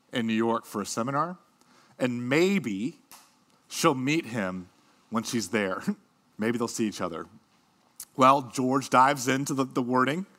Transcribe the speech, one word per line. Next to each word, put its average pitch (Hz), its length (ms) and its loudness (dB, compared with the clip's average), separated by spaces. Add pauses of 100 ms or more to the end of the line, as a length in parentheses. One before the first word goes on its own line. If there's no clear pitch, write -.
(140)
in 117 140 -2
New 113 60 0
York 113 320 0
for 104 160 -6
a 98 40 -4
seminar, 143 520 -4 (600)
and 123 320 -2
maybe 151 720 0 (680)
she'll 160 280 2
meet 139 320 -2
him 92 420 -6 (400)
when 113 140 -4
she's 107 260 -4
there. 98 340 -2 (260)
<laughs> - 280 -20
Maybe 117 200 -2
they'll 113 120 -2
see 110 180 -4
each 101 140 -6
other. 85 240 -6 (920)
Well, 135 280 6
George 127 460 -2
dives 131 380 6
into 139 260 0
the, 135 120 0
the 135 160 -2
wording. 127 440 2 (140)